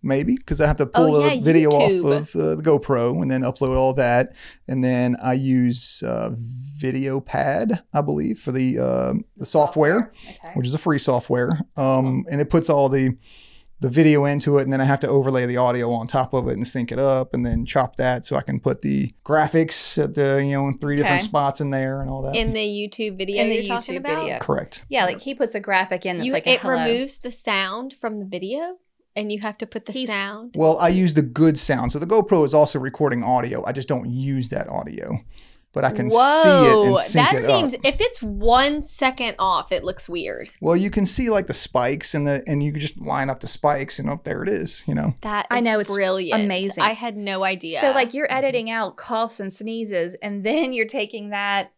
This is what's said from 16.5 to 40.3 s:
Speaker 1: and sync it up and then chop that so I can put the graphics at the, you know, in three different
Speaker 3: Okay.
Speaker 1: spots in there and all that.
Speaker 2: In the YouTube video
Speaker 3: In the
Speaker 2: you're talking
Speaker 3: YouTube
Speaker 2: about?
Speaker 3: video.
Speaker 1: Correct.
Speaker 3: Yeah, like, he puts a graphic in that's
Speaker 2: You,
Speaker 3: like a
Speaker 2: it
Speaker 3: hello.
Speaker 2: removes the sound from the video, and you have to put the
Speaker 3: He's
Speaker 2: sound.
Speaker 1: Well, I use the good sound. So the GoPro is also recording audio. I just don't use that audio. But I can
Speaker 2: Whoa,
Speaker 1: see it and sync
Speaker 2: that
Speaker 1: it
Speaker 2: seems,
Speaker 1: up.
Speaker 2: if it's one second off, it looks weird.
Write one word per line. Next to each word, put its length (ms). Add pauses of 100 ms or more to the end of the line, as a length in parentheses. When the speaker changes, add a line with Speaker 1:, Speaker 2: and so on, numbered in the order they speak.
Speaker 1:
and 100
sync 260
it 80
up 340
and 100
then 220
chop 300
that 280
so 120
I 60
can 180
put 220
the 300 (120)
graphics 760
at 120
the, 300
you 80
know, 160
in 100
three 180
different 260
Speaker 3:
Okay. 60
Speaker 1:
spots 320
in 100
there 300
and 100
all 120
that. 140
Speaker 2:
In 160
the 80
YouTube 580
video 240
Speaker 3:
In 60
the 80
Speaker 2:
you're 200
talking 200
Speaker 3:
YouTube 20
Speaker 2:
about? 240
Speaker 3:
video. 160
Speaker 1:
Correct. 500
Speaker 3:
Yeah, 160
like, 160
he 140
puts 200
a 60
graphic 460
in 120
that's 80
Speaker 2:
You, 60
Speaker 3:
like 140
a 80
Speaker 2:
it 60
Speaker 3:
hello. 140 (100)
Speaker 2:
removes 320
the 160
sound 680
from 200
the 40
video, 520 (400)
and 160
you 100
have 160
to 80
put 200
the 60
Speaker 3:
He's 160
Speaker 2:
sound. 480
Speaker 1:
Well, 220
I 100
use 260
the 80
good 360
sound. 320
So 80
the 80
GoPro 380
is 100
also 240
recording 460
audio. 420
I 60
just 160
don't 200
use 420
that 180
audio. 500 (560)
But 120
I 40
can 200
Speaker 2:
Whoa, 320
Speaker 1:
see 60 (200)
it 200
and 100
sync 320
Speaker 2:
that 60
Speaker 1:
it 100
Speaker 2:
seems, 260
Speaker 1:
up. 100
Speaker 2:
if 160
it's 240
one 600
second 560
off, 340
it 120
looks 220
weird. 440 (100)